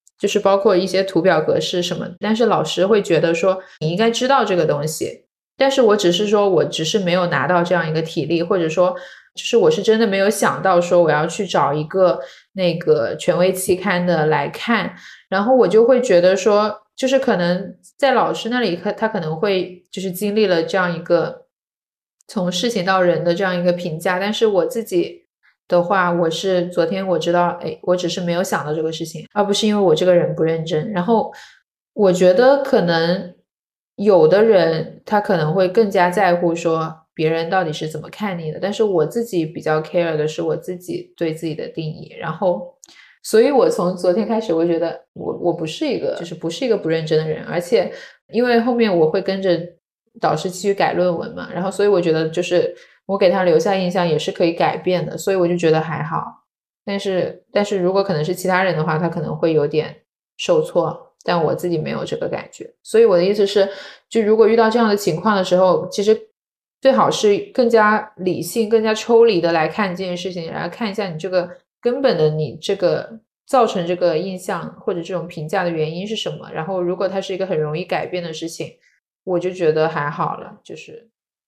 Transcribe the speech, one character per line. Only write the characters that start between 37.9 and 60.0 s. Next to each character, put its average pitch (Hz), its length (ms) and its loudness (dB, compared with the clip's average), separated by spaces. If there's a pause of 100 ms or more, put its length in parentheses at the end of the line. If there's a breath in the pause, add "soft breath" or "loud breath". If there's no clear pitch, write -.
么 - 80 -14
看 196 300 -6
你 156 120 -8
的， - 100 -8
但 196 120 -2
是 226 100 0
我 180 220 2
自 233 180 -4
己 175 220 -2
比 - 160 -10
较 156 220 -2
care 165 340 -2
的 151 100 0
是 156 140 -6
我 160 160 -2
自 180 180 -10
己 - 400 -12
对 160 200 -4
自 160 120 -8
己 151 80 -6
的 - 140 -10
定 160 160 -10
义。 - 340 -12
然 156 140 -8
后， 185 420 -4 (480 loud breath)
所 - 200 4
以 277 80 4
我 214 180 4
从 180 260 -2
昨 180 180 0
天 208 140 0
开 220 140 -2
始， 175 140 -2
我 165 100 0
觉 170 140 0
得 165 200 -4 (140)
我， 165 260 -8
我 175 140 -2
不 165 140 -6
是 220 200 -6
一 220 120 -2
个， 156 200 -4
就 175 60 -10
是 175 100 -12
不 165 140 -8
是 - 160 -6
一 247 40 0
个 214 80 2
不 165 120 -4
认 160 160 -2
真 156 140 2
的 156 100 -4
人， 151 160 -6
而 160 160 -6
且 185 320 0 (400 loud breath)
因 226 100 0
为 240 160 2
后 233 160 0
面 214 220 2
我 160 140 4
会 196 100 0
跟 190 220 -4
着 175 180 2 (580)
导 156 160 0
师 180 160 -4
继 180 80 -12
续 196 140 -2
改 185 220 0
论 175 200 0
文 170 200 -8
嘛， 180 180 -12
然 180 100 -6
后 190 80 -4
所 202 140 -2
以 208 40 4
我 190 120 4
觉 170 120 2
得 160 180 0
就 175 120 -2
是 175 320 0 (300 loud breath)
我 196 140 -4
给 196 120 4
他 190 140 2
留 165 140 4
下 196 180 0
印 180 140 -2
象 180 180 0
也 151 100 2
是 - 140 -6
可 185 120 0
以 165 100 2
改 156 240 0
变 175 260 -2
的， 165 140 -8
所 196 140 -2
以 190 40 0
我 175 100 2
就 175 80 0
觉 170 160 2
得 156 100 4
还 151 220 -6
好。 - 220 -6 (600)
但 196 140 -4
是， 185 540 -4
但 202 100 2
是 202 160 -2
如 180 140 0
果 196 100 2
可 190 120 -2
能 151 100 -2
是 180 100 -2
其 185 140 -6
他 185 160 2
人 180 100 0
的 175 80 -2
话， 165 160 0
他 170 100 0
可 165 120 -6
能 156 160 -6
会 165 160 0
有 147 140 2
点 151 280 -4 (440)